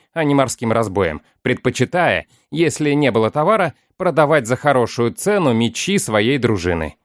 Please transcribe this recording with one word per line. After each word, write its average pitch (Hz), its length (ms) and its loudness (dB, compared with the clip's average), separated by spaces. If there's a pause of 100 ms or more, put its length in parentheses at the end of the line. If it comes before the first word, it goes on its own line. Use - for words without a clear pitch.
(140)
а 165 100 -2
не 143 100 2
морским 123 380 0
разбоем, 98 500 -2 (200)
предпочитая, 127 880 -2 (220)
если 151 420 0
не 143 200 2
было 110 180 2
товара, 175 440 0 (240)
продавать 151 500 2
за 123 80 -2
хорошую 123 580 0
цену 185 380 0
мечи 117 460 0
своей 113 400 0
дружины. 87 680 -2